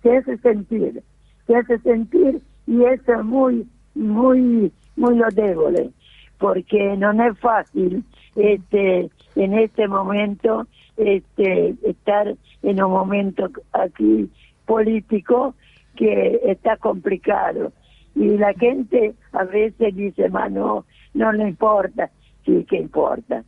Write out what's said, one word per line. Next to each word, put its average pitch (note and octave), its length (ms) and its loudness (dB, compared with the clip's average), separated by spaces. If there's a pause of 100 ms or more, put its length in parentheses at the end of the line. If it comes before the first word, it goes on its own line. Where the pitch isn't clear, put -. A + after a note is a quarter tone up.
se A#3+ 140 4
hace B3+ 200 -4
sentir, G#3+ 640 -2 (460)
se A#3 80 4
hace A#3+ 240 0
sentir, B3+ 640 0 (260)
y A#3+ 160 2
eso B3 300 2
es A3 100 -2
muy, A#3+ 440 0 (280)
muy, A#3 760 2 (260)
muy A#3+ 200 2
loable, G3 760 0 (480)
porque G3 580 0
no G3+ 140 0 (120)
es A#3 160 0
fácil, G#3 640 -2 (320)
este, G3 760 0 (260)
en G3 220 0
este A3 300 0
momento, G3+ 800 -2 (300)
este, F#3+ 880 0
estar G#3 520 -2 (260)
en G3 220 0
un F#3+ 80 0
momento F#3+ 580 -2 (240)
aquí G#3 560 0 (360)
político A3 920 0 (400)
que G3+ 500 2
está G#3 320 0
complicado. F#3+ 960 -4 (440)
Y G#3 220 2
la G3+ 160 2
gente A#3+ 600 0 (200)
a F#3+ 100 -2
veces G#3 520 -2
dice, F#3+ 340 -4
"Ma, F#3+ 200 -4
no, G#3+ 360 -4 (280)
no A3 180 0
le G#3+ 160 -2
importa". G3+ 600 0 (360)
Sí F3+ 240 2
que - 80 -2
importa. B2+ 720 -4